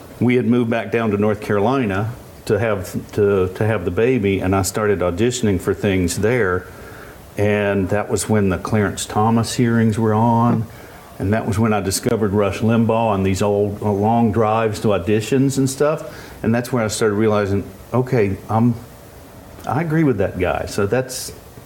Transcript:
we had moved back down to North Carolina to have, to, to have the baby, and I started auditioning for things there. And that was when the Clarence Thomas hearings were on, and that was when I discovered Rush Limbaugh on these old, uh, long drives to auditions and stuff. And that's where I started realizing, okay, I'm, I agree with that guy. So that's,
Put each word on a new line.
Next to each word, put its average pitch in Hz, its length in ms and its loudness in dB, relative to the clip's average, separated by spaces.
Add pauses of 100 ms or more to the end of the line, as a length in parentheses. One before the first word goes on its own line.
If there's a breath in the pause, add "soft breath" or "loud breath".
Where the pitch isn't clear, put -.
(180 loud breath)
we 123 180 2
had 120 100 2
moved 120 240 2
back 110 200 -4
down 113 200 0
to 101 80 0
North 104 240 0
Carolina 110 720 0 (340)
to 107 120 2
have, 107 540 -4
to, 101 360 2
to 110 180 -2
have 104 180 0
the 95 60 -2
baby, 101 480 2
and 95 180 0
I 98 60 2
started 104 380 0
auditioning 95 600 0
for 101 140 -2
things 92 460 0
there. 101 460 0 (680 loud breath)
And 101 540 0
that 104 180 -2
was - 200 -2
when 107 200 2
the 87 100 0
Clarence 101 480 -2
Thomas 113 480 0
hearings 117 440 2
were 110 160 2
on, 117 520 2 (520 loud breath)
and 95 140 -2
that 113 140 0
was 104 120 -2
when 113 140 2
I 104 80 0
discovered 101 520 -2
Rush 101 280 0
Limbaugh 113 300 2
on 113 320 2
these 98 200 0
old, 101 400 0
uh, 107 80 0
long 110 400 2
drives 110 500 0
to 117 80 0
auditions 110 680 2
and 135 100 2
stuff. - 720 -4
And 113 120 2
that's 120 180 -2
where 120 120 0
I 107 40 -2
started 104 280 0
realizing, 104 520 2 (240)
okay, 117 440 0 (120)
I'm, 113 260 2 (920)
I 131 160 -2
agree 160 220 0
with 123 140 2
that 92 200 -2
guy. 85 280 -2
So 101 200 -2
that's, 127 460 -4 (340)